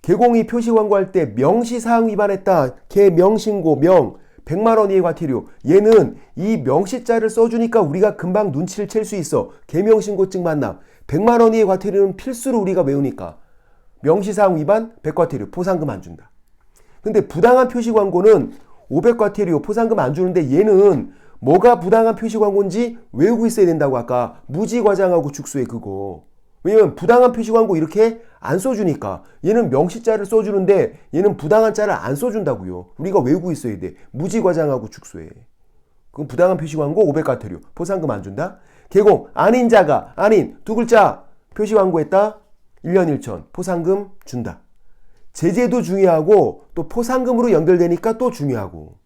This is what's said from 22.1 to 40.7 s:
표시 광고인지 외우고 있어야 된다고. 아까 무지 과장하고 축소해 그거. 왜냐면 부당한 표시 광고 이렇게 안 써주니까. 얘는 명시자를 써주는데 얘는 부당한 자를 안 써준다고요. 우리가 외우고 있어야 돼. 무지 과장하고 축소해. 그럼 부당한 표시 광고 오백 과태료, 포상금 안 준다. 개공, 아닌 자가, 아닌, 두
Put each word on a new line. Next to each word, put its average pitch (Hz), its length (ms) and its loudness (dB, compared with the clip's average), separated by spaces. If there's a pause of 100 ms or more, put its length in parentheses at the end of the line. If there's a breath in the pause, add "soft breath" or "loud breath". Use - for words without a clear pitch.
표시 226 240 -6
광고인지 202 580 -2 (140)
외우고 226 340 0
있어야 220 220 2
된다고. 147 280 0
아까 120 520 -4
무지 208 340 -4
과장하고 180 500 0
축소해 - 340 -8
그거. 98 600 -12 (380)
왜냐면 208 300 4
부당한 240 380 4
표시 226 200 -6
광고 220 240 2
이렇게 214 460 0 (180 loud breath)
안 160 200 -4
써주니까. 190 640 -4 (200 soft breath)
얘는 202 280 0
명시자를 202 560 -2
써주는데 196 720 0 (160 soft breath)
얘는 190 200 0
부당한 214 380 2
자를 208 180 -2
안 123 240 -4
써준다고요. 135 840 -6
우리가 190 220 -2
외우고 160 300 -2
있어야 110 280 -8
돼. 87 160 -12 (160 soft breath)
무지 185 320 -6
과장하고 147 460 -2
축소해. - 380 -20 (840)
그럼 147 160 -12
부당한 175 300 0
표시 156 200 -8
광고 156 300 0
오백 165 180 -2
과태료, 107 360 -6 (120)
포상금 175 380 -6
안 104 100 -8
준다. 113 380 -10 (320 soft breath)
개공, 202 420 4
아닌 233 360 2
자가, 156 460 2
아닌, 202 480 0
두 214 120 -6